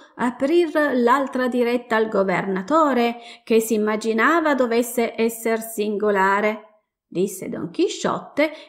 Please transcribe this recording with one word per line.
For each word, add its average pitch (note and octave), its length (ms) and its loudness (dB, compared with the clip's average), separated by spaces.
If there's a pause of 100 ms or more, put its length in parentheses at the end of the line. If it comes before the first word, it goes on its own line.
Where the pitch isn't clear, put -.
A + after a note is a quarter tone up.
(160)
aprir D4 540 0 (240)
l'altra B3+ 520 2
diretta A#3+ 480 0
al A3 140 2
governatore, G#3+ 1120 0 (260)
che A3+ 160 4
si A3+ 140 -2
immaginava A3 840 2
dovesse A#3+ 600 0
esser A3+ 440 -2
singolare. G#3 1200 -2 (240)
Disse - 420 -4
Don - 220 -8
Chisciotte - 800 -2 (180)